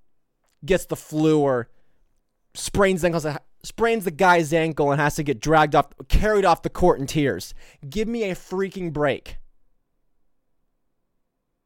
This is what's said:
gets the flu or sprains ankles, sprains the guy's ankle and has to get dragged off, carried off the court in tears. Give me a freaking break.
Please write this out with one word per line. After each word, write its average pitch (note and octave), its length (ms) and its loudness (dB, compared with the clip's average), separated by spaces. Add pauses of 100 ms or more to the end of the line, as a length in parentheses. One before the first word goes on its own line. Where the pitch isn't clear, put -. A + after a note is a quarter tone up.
(640)
gets F3 220 0
the D#3 100 -6
flu D#3 420 2
or C3 320 0 (800)
sprains F#3+ 520 0
ankles, E3 200 0 (380)
sprains A3+ 420 -2
the F#3 60 -4
guy's E3+ 420 2
ankle D#3 380 0
and C#3 100 0
has D3 140 0
to D#3+ 80 -6
get C#3 180 -4
dragged D3+ 360 2
off, C#3 100 4 (220)
carried G3+ 360 2
off E3 180 2
the E3 60 -6
court F3 300 2
in C3+ 80 -6
tears. C3 480 -2 (340)
Give G3 200 -6
me A#3 160 -4
a F#3 100 -4
freaking F#3 580 -6
break. C#3+ 440 -2 (2250)